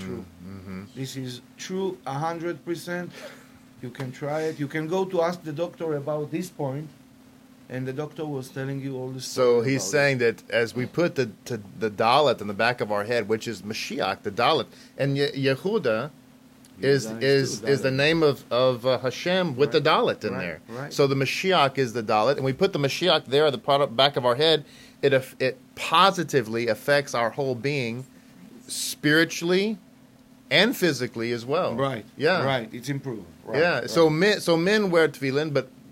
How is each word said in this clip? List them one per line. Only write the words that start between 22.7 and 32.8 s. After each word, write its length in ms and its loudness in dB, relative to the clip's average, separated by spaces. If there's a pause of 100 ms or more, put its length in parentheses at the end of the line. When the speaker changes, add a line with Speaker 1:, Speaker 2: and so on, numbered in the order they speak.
Speaker 2:
the 60 -2
Mashiach 460 0
there 200 4
at 60 4
the 60 -6
pro-, 300 2
back 300 2
of 80 -2
our 100 4
head. 300 2 (360)
It 120 4
aff-, 260 0
it 180 0 (180)
positively 920 2
affects 480 2
our 160 2
whole 240 -2
being, 500 -4 (640)
spiritually 1080 0 (720)
and 240 4
physically 560 -2
as 140 -4
well. 300 0
Speaker 1:
Right, 300 -2 (120)
Speaker 2:
Yeah. 260 2
Speaker 1:
right. 300 -2
It's 160 -8